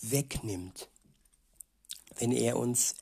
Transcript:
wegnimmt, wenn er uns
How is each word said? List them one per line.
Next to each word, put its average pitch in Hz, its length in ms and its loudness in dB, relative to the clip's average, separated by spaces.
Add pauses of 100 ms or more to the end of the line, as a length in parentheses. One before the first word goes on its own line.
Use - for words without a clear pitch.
wegnimmt, 113 880 -2 (1300)
wenn 120 160 0
er 117 260 4
uns 120 460 2